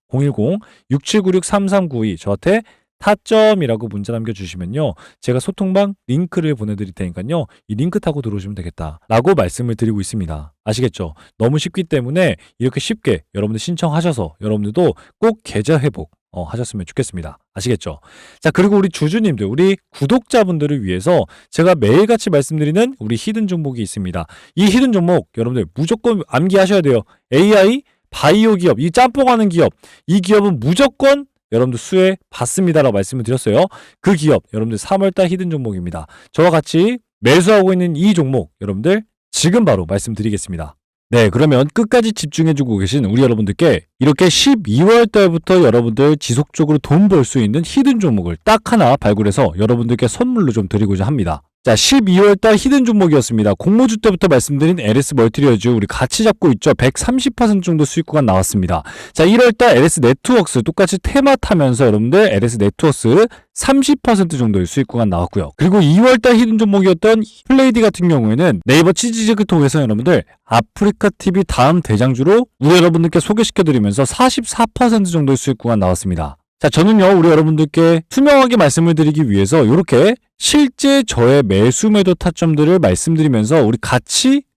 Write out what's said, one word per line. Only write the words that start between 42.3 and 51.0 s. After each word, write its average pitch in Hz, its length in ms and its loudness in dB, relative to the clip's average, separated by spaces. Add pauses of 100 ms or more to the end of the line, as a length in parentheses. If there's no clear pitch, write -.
계신 113 260 -2
우리 110 160 0
여러분들께 113 640 0 (140)
이렇게 147 280 2
십이월 214 800 2
달부터 180 560 2
여러분들 120 540 2
지속적으로 147 600 -2
돈 180 280 2
벌 180 160 4
수 - 180 -2
있는 110 240 -2
히든 254 360 0
종목을 98 420 -2
딱 214 300 0
하나 143 240 2
발굴해서 104 600 0
여러분들께 117 520 0
선물로 233 420 -2
좀 101 160 -4
드리고자 98 380 -2